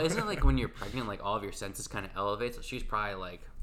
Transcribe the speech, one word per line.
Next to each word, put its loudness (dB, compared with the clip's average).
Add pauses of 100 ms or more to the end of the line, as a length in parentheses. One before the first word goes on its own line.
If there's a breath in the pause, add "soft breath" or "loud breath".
isn't 2
it, 2
like, 2
when 10
you're 2
pregnant, -4
like, -6
all 2
of -2
your -4
senses -6
kinda -4
elevate? 0
So -8
she's -6
probably, 0
like, -8 (220)